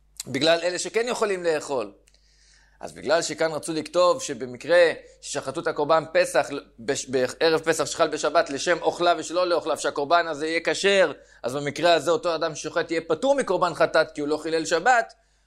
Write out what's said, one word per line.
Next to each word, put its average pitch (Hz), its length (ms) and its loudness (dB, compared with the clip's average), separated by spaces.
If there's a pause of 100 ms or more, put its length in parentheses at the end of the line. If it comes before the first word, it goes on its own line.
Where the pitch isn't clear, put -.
(280)
בגלל 160 360 2
אלה 175 160 -2
שכן 208 280 -2
יכולים 202 360 -2
לאכול. 147 480 -2 (880)
אז 76 140 -14
בגלל 127 280 0
שכאן 160 300 -2
רצו 156 220 -6
לכתוב 170 480 2
שבמקרה 139 680 2 (300)
ששחטו 165 400 -6
את 160 60 -4
הקורבן 156 360 2 (100)
פסח, 175 360 2 (300)
בש-, 131 260 -4
בערב 135 560 0
פסח 156 240 0
שחל - 220 0
בשבת, 156 420 0
לשם 147 320 0
אוכליו 170 380 2
ושלא 170 280 -2
לאוכליו, 151 300 0
שהקורבן 156 500 0
הזה 156 200 -4
יהיה 165 160 -2
כשר, 185 480 2 (320)
אז 123 120 -4
במקרה 147 380 2
הזה 160 180 2
אותו 165 240 2
אדם 156 200 -4
ששוחט 165 360 -4
יהיה 165 160 0
פטור 254 280 2
מקורבן 180 380 0
חטאת, 156 380 2
כי 147 100 -8
הוא 143 60 -2
לא 151 100 0
חילל 160 280 -2
שבת, 220 480 2 (340)